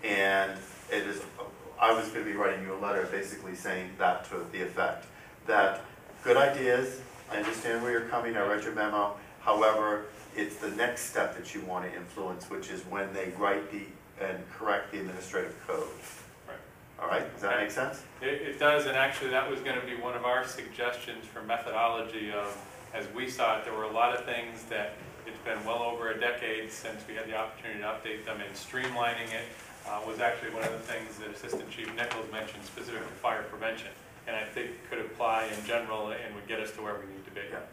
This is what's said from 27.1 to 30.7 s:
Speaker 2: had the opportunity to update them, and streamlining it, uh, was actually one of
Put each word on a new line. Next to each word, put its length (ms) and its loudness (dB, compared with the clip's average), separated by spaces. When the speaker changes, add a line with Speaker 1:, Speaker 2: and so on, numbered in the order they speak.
Speaker 2:
had 140 -4
the 80 -2
opportunity 440 -4
to 60 -4
update 380 -4
them, 160 -4
and 140 -6
streamlining 800 -2
it, 120 -4
uh, 180 -2
was 140 -4
actually 300 2
one 120 -2
of 80 2